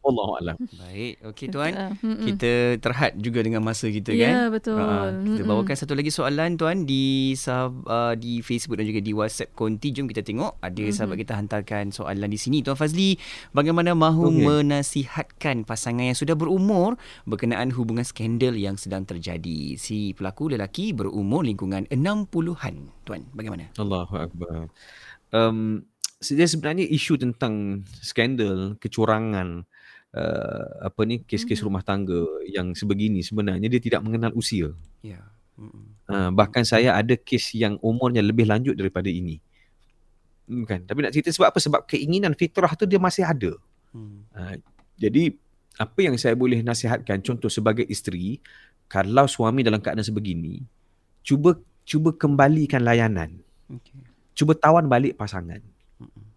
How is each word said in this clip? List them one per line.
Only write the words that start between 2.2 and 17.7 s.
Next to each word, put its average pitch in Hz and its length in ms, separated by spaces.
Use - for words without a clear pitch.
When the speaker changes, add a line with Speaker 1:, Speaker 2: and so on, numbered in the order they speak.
Speaker 2:
Kita 120 260
terhad 123 360
juga 117 240
dengan 110 220
masa 110 240
kita 107 240
Speaker 3:
Ya, 233 320
Speaker 2:
kan? 233 80
Speaker 3:
betul. 220 320
Speaker 2:
Ha, 196 320
kita 190 240
Speaker 3:
Mm-mm. 202 80
Speaker 2:
bawakan 196 320
satu 143 160
lagi 147 160
soalan 151 480
tuan 165 320
di 135 140
sahab-, 127 520
uh, 117 320
di 117 240
Facebook 117 400
dan 107 80
juga 110 80
di 104 160
WhatsApp 107 400
Konti. 110 400
Jom 135 160
kita 107 160
tengok 110 320
ada 92 240
Speaker 3:
Mhm. 104 80
Speaker 2:
sahabat 104 320
kita 110 140
hantarkan 104 580
soalan 101 320
di 104 160
sini. 139 240
Tuan 139 80
Fazli, 160 400
bagaimana 165 420
mahu 160 340
Speaker 1:
Okey. 160 140
Speaker 2:
menasihatkan 143 1200
pasangan 120 400
yang 127 140
sudah 156 160
berumur 190 640
berkenaan 117 460
hubungan 117 320